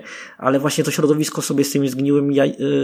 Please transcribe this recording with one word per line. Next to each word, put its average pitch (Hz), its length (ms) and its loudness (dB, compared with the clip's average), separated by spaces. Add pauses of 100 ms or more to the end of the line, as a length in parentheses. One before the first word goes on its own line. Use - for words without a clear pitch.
(380)
ale 131 220 2
właśnie 147 240 0
to 151 60 0
środowisko 151 520 0
sobie 143 220 0
z 143 80 -4
tymi 139 160 0
zgniłymi 139 480 0
jaj-, 139 200 2 (280)